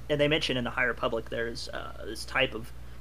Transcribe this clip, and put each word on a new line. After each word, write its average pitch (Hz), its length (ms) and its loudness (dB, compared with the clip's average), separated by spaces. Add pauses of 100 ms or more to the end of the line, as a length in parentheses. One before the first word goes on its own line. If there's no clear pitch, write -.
(120)
and 147 100 4
they 147 60 6
mentioned 147 320 4
in 120 40 0
the 117 60 0
High 127 140 2
Republic 113 480 0
there's, 117 380 -2
uh, - 360 -8
this 110 200 -6
type 131 280 2
of 113 180 -6 (300)